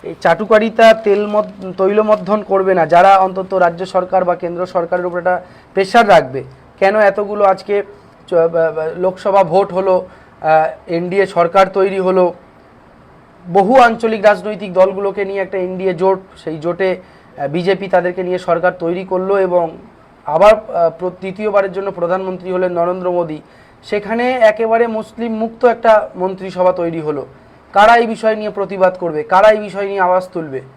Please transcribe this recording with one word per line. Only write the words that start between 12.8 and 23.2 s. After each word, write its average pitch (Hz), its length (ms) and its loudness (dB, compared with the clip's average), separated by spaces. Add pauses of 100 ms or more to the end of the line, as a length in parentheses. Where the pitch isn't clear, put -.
বহু 202 260 4
আঞ্চলিক 226 440 2
রাজনৈতিক 202 500 0
দলগুলোকে 196 520 0
নিয়ে 196 160 -6
একটা 190 160 -6
এনডিএ 185 360 -4
জোট, 190 260 0 (240)
সেই 160 140 -8
জোটে, 175 400 -4 (400)
আহ, 143 100 -6
বিজেপি 180 400 -2
তাদেরকে 180 360 0
নিয়ে 180 140 -4
সরকার 170 420 0
তৈরি 175 260 -4
করলো 190 320 -2
এবং 175 400 0 (480)
আবার, 185 280 6
আহ, 170 360 0
প্র-, 180 220 -6 (100)
তৃতীয়বারের 196 500 -2
জন্য 196 200 -6
প্রধানমন্ত্রী 185 600 -6
হলেন 180 200 -2
নরেন্দ্র 180 400 -2
মোদী। 165 300 -4 (420)